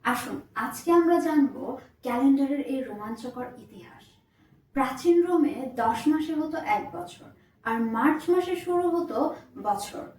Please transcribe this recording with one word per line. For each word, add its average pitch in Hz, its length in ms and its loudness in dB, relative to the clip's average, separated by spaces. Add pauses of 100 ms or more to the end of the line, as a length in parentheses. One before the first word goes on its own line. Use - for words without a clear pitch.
আসুন, 240 320 -2 (180)
আজকে 254 360 -4
আমরা 339 280 6
জানবো 302 420 2 (400)
ক্যালেন্ডারের 277 640 2
এই 269 160 -4
রোমাঞ্চকর 226 680 -10 (100)
ইতিহাস। - 460 -20 (720)
প্রাচীন 269 480 2
রোমে 339 320 2 (200)
দশ 226 320 0
মাসে 311 260 0
হতো 311 240 -4 (100)
এক - 240 0
বছর, - 380 -14 (360)
আর 226 120 -2 (160)
মার্চ 294 360 2
মাসে 359 260 2
শুরু 349 340 0
হতো 311 280 -2 (480)
বছর। - 400 -4 (140)